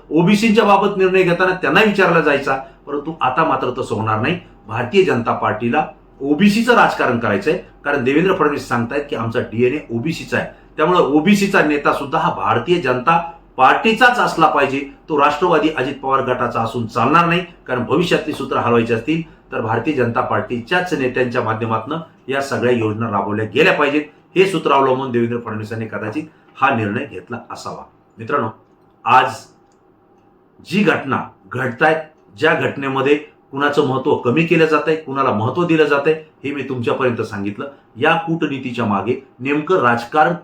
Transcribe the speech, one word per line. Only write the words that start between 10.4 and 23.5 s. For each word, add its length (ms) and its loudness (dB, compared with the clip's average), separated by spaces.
त्यामुळे 220 2
ओबीसीचा 640 4
नेता 320 2
सुद्धा 240 -4
हा 180 0
भारतीय 460 0
जनता 360 0
पार्टीचाच 640 4
असला 280 2
पाहिजे, 320 0
तो 100 0
राष्ट्रवादी 500 2
अजित 260 -4
पवार 300 -2
गटाचा 360 -2
असून 260 -4
चालणार 380 2
नाही. 160 0
कारण 180 -2
भविष्यातली 480 0
सूत्र 240 -6
हलवायची 360 2
असतील 280 -2
तर 100 -6
भारतीय 320 -2
जनता 280 0
पार्टीच्याच 720 -4
नेत्यांच्या 480 -2
माध्यमातून 560 -4
या 140 -2
सगळ्या 320 0
योजना 380 -2
राबवल्या 340 -2
गेल्या 280 2